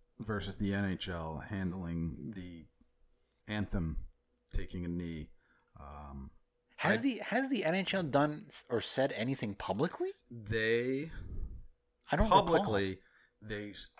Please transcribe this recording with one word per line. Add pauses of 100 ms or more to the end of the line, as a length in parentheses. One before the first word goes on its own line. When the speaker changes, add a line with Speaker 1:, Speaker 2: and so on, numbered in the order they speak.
(180)
Speaker 1:
versus
the
N
H
L
handling
the (800)
anthem, (540)
taking
a
knee. (500)
Um, (460)
Speaker 2:
Has
Speaker 1:
I
Speaker 2:
the,
has
the
N
H
L
done
s-,
or
said
anything
publicly? (200)
Speaker 1:
They (1000)
Speaker 2:
I
don't
recall.
Speaker 1:
publicly, (420)
they
s-,